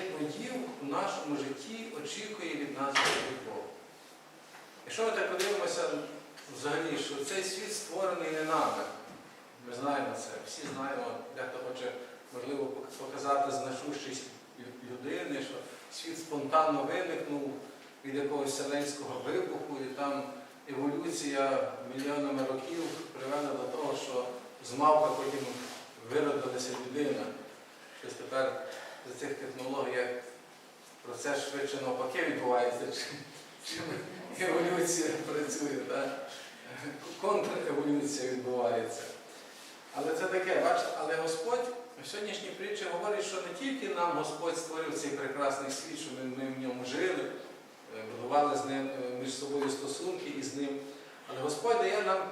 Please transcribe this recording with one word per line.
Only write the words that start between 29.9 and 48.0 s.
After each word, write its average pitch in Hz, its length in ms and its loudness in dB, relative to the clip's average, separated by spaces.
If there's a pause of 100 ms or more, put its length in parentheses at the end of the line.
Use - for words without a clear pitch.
процес 139 440 0
швидше 139 320 0
навпаки 127 440 2
відбувається, 123 600 4
чим, - 320 -4 (500)
чим - 160 -4 (640)
еволюція 170 640 6 (220)
працює, 147 460 2 (120)
так? 135 400 0 (920)
Контреволюція 139 1120 2
відбувається. 123 720 2 (920)
Але 156 180 2
це 165 120 2
таке, - 360 4
бачите, - 280 6 (100)
але 156 160 2
Господь 165 520 2 (360)
в - 40 -10
сьогоднішній 202 420 -4
притчі 196 440 -4
говорить, 202 320 2
що 185 100 -2
не 175 240 -2
тільки 220 360 0
нам 175 220 4
Господь 165 400 0
створив 156 420 -2
цей 143 100 -2
прекрасний 139 600 0
світ, 147 280 -4
щоб 127 140 -6
ми, 127 100 -4
ми 131 300 -2
в 131 60 -4
ньому 127 260 -2
жили, 170 380 2 (720)
е, 110 60 -8 (120)